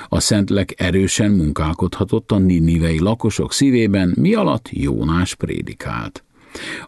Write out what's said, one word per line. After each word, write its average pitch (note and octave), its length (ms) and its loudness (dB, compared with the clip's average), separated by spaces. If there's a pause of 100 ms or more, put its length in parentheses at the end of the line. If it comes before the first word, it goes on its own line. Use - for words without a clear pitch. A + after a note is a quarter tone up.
A - 120 0
Szentlélek G2 600 0
erősen F#2+ 500 2
munkálkodhatott F2 1040 0
a G#2 60 4
ninivei E2 600 2
lakosok G#2+ 520 0
szívében, G#2+ 640 2
mi G3 180 2
alatt F3 360 0
Jónás D#2+ 640 -2
prédikált. - 920 -8 (640)